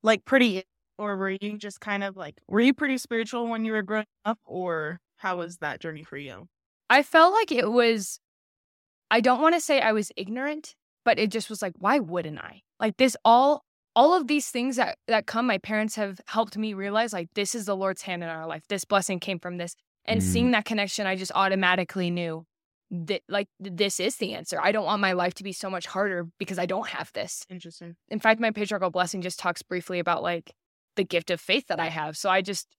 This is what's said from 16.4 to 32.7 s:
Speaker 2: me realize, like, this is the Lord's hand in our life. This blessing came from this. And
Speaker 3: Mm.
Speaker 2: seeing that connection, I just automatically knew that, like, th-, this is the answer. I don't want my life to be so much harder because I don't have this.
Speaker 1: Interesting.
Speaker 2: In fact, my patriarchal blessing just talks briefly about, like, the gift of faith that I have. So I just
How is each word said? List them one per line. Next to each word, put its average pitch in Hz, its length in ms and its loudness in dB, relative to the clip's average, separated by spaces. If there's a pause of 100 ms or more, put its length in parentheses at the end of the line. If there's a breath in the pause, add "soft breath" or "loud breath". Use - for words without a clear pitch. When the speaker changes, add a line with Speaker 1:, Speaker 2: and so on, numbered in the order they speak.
Speaker 2:
me 220 160 -4
realize, 208 380 -2
like, 175 220 -6
this 202 200 -2
is 220 120 -6
the 202 100 0
Lord's 190 260 -2
hand 175 200 -6
in 165 60 -8
our 160 180 -10
life. 156 220 -8
This 196 160 -4
blessing 190 360 2
came 190 180 -6
from 180 200 -10
this. 175 180 -10 (300)
And 208 140 0
Speaker 3:
Mm. 190 40 0
Speaker 2:
seeing 233 260 4
that 214 160 2
connection, 202 400 -2
I 190 100 0
just 185 180 -8
automatically 185 760 2
knew 165 340 -4 (460)
that, 175 380 -4
like, 202 200 -2 (140)
th-, 190 140 -10
this 202 240 0
is 214 160 -2
the 190 180 -4
answer. - 280 -8
I 190 100 4
don't 214 120 0
want 202 160 0
my 190 120 2
life 180 220 0
to - 100 -16
be 196 80 -8
so 190 180 -10
much 180 160 -8
harder 185 420 -2 (100)
because 190 200 -8
I 180 80 0
don't 190 220 -4
have - 260 -10
this. - 340 -8
Speaker 1:
Interesting. 170 480 -16 (120)
Speaker 2:
In 214 120 -6
fact, 220 200 4
my 226 100 0
patriarchal 202 400 -4
blessing 180 320 -2
just 180 160 -6
talks 175 240 -4
briefly 180 360 -6
about, 170 240 -2
like, 175 300 -6 (440)
the 196 80 0
gift 170 260 -2
of 170 100 -2
faith - 280 0
that 170 120 -2
I 165 80 -2
have. 156 300 -6
So 202 120 -2
I 190 120 4
just 190 260 -8 (100)